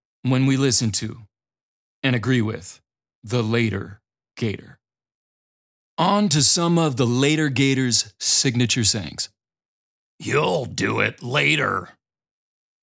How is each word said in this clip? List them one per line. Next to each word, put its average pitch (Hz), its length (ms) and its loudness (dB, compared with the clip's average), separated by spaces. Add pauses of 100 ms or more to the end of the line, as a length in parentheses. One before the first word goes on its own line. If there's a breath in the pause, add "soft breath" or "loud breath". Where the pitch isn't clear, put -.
(220)
when 131 240 2
we 135 100 2
listen 131 380 2
to 110 340 -8 (760)
and 131 140 0
agree 120 260 0
with - 380 -6 (420)
the 117 220 -2
later 110 580 -2 (360)
Gator. - 420 -6 (1160)
On 196 320 2
to 147 120 2
some 170 380 2
of 151 160 0
the 127 100 0
later 143 440 0
Gator's 131 680 0
signature 123 680 0
sayings. - 420 -4 (920)
"You'll 143 480 -2
do 107 340 -2
it 107 200 -4
later." 131 760 -2 (840)